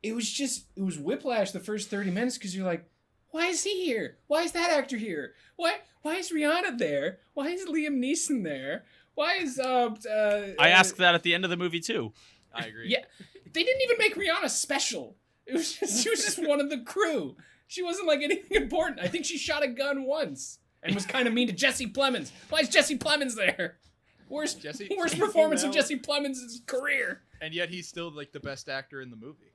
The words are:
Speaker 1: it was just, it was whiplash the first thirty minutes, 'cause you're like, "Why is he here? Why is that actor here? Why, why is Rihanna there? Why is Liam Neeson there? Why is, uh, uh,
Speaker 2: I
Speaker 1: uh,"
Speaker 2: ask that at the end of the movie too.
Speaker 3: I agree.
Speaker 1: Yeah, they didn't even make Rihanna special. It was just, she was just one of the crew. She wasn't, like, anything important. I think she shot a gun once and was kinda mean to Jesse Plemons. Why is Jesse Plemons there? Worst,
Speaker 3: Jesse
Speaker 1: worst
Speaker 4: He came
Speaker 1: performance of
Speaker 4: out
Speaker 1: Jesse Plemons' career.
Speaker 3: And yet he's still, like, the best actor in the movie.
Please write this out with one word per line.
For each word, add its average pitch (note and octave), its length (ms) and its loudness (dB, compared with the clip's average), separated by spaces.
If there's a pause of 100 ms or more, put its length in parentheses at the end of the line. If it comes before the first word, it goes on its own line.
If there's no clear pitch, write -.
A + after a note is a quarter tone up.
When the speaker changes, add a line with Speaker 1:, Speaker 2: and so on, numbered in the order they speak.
Speaker 1:
it A3 120 -4
was A#3 140 -2
just, - 360 -4 (100)
it F#3+ 80 -6
was F3+ 160 -2
whiplash G#3 520 0
the - 80 -6
first G#3+ 300 -6
thirty G3+ 220 -2
minutes, A#3+ 260 0
'cause F#3 180 -8
you're F#3+ 100 -4
like, E3+ 200 -2 (440)
"Why E4 180 0
is E4+ 160 0
he F#4 220 -2
here? A3 320 -2 (100)
Why D4+ 140 2
is E4+ 120 0
that E4+ 180 2
actor C4+ 260 2
here? F3+ 360 -4 (220)
Why, E4+ 200 2 (260)
why D#4 140 -2
is F4+ 160 -4
Rihanna D#4 480 2
there? D3+ 400 0 (160)
Why D4 140 -2
is F#4 160 -4
Liam D4+ 340 0
Neeson C4 440 0
there? C#3+ 420 -4 (280)
Why E4 220 2
is, C#4+ 240 -4
uh, B3+ 300 4 (200)
uh, G#3 380 2 (120)
Speaker 2:
I D#3+ 120 10
Speaker 1:
uh," F3+ 40 8
Speaker 2:
ask F#3 220 8
that F3+ 180 8
at E3+ 80 2
the E3+ 120 4
end F#3 80 0
of F#3 80 0
the F3 60 -2
movie E3+ 220 -2
too. D#3+ 320 -2 (420)
Speaker 3:
I A#2 120 -8
agree. A2+ 240 -10
Speaker 1:
Yeah, A#3+ 160 0 (480)
they E4 100 2
didn't C5 200 2
even A#4+ 160 4
make G#4+ 160 2
Rihanna F4 340 0
special. A3+ 680 -2 (300)
It B3 80 -10
was D#4+ 200 -2
just, B3 300 0
she G#4+ 60 0
was A4+ 160 2
just G#4 200 -2
one D4 140 4
of C#4+ 120 0
the C4+ 80 -4
crew. B3+ 580 -2 (300)
She - 160 -8
wasn't, F4 240 -2
like, C#4+ 160 4
anything F#4 400 0
important. C4 360 -2
I F3+ 80 -2
think E4 180 -2
she E4+ 120 -4
shot D4+ 260 0
a C#4 40 0
gun C4+ 380 -2
once C#4 540 -4 (240)
and F3+ 100 0
was G3 140 -2
kinda B3 240 0
mean B3 160 2
to F#3 60 -2
Jesse C4 340 0
Plemons. B3 440 0 (180)
Why D#4 100 0
is D4+ 100 2
Jesse D4+ 280 4
Plemons C#4+ 380 0
there? F3+ 420 0 (520)
Worst, D4 320 -6
Speaker 3:
Jesse F#4+ 340 -12
Speaker 1:
worst F4 200 0
Speaker 4:
He - 40 -4
came G#4 80 4
Speaker 1:
performance D#4 360 4
of D4 60 0
Speaker 4:
out C4 60 -4
Speaker 1:
Jesse D4 240 2
Plemons' C4 680 -4
career. C4 540 -2 (200)
Speaker 3:
And D#3+ 140 -8
yet E3+ 140 -2
he's F3 180 -10
still, E3+ 240 -8
like, D3 200 -14
the D3 80 -12
best C3+ 300 -10
actor C3+ 320 -8
in B2+ 80 -14
the A#2+ 60 -16
movie. C#3+ 400 -18